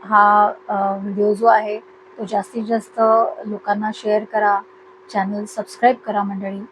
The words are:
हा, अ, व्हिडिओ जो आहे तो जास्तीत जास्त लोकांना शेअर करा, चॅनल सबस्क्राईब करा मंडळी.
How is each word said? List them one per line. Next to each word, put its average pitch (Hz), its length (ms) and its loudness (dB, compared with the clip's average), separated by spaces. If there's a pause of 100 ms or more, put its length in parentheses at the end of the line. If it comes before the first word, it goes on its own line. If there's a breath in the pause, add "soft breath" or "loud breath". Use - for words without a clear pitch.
हा, 208 480 4 (160)
अ, 196 280 -2
व्हिडिओ 202 380 0
जो 220 120 0
आहे 214 320 2 (400)
तो 226 60 -8
जास्तीत 208 400 -6
जास्त 226 360 -4 (460)
लोकांना 208 480 -4
शेअर 214 300 -2
करा, 208 360 0 (520)
चॅनल 208 320 -4
सबस्क्राईब 226 520 0
करा 202 260 -4
मंडळी. 196 380 -6 (120)